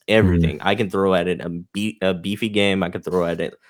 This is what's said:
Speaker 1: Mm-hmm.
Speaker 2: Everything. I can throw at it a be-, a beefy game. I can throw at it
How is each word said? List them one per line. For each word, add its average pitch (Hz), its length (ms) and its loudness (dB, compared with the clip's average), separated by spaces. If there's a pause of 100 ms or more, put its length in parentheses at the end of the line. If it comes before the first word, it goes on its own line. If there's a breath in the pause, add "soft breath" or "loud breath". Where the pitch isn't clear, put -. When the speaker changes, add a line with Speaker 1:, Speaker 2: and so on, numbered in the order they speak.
Speaker 1:
Mm-hmm. 110 100 4
Speaker 2:
Everything. 85 440 4
I 101 140 0
can 104 140 -2
throw 98 240 2
at 87 140 2
it 90 140 -2
a 85 80 -8
be-, 95 520 -8
a 92 120 2
beefy 98 360 -4
game. 101 340 2
I 87 60 -2
can 90 120 -8
throw 87 240 -2
at 85 160 -2
it - 140 -6 (140 soft breath)